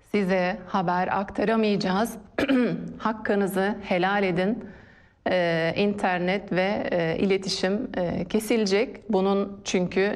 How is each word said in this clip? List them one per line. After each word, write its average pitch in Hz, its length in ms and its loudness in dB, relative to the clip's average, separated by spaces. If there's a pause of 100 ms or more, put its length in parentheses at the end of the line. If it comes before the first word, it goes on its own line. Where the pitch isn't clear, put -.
(120)
size 185 460 2 (100)
haber 185 520 0
aktaramayacağız. 208 1000 0 (400)
<clears throat> 220 400 -2
Hakkınızı 202 840 0
helal 196 420 0
edin. 185 420 0 (640)
E, 170 480 2
internet 190 760 0
ve, 190 400 0
e, 165 260 0
iletişim, 196 800 0
e, 180 280 -2
kesilecek." 214 880 0
Bunun 196 500 0
çünkü 196 520 0